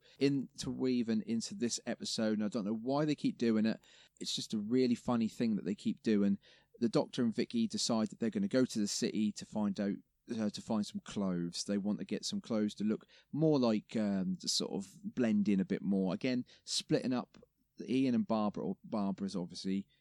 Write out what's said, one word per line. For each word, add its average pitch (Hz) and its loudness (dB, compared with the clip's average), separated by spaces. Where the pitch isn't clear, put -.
interweaving 123 0
into 113 -4
this 113 -2
episode, 110 -2
and 107 0
I 104 0
don't 104 -2
know 107 -2
why 135 0
they 151 2
keep - -2
doing 110 4
it. - 0
It's - -4
just - -4
a 110 0
really 120 4
funny 117 2
thing 113 0
that - -4
they 92 0
keep - -4
doing. 101 4
The 117 4
Doctor - 0
and 113 2
Vicky 113 0
decide 110 0
that - -16
they're 113 0
gonna 101 0
go 131 4
to - -2
the 104 2
city - 0
to - -14
find 104 -2
out, 98 0
uh, 214 0
to - -8
find 107 -2
some 101 -8
clothes. 87 -2
They 101 0
want 101 -2
to 90 -8
get - -6
some 101 -4
clothes 107 0
to 101 -2
look 107 0
more 151 4
like, 113 0
um, 95 0
to - -8
sort - -2
of 101 -4
blend 107 0
in 98 4
a 92 0
bit 92 -2
more. 95 0
Again, 123 -2
splitting - 0
up - -6
Ian 127 2
and 110 2
Barbara, 107 0
or 95 -4
Barbara's 98 -2
obviously, 95 -4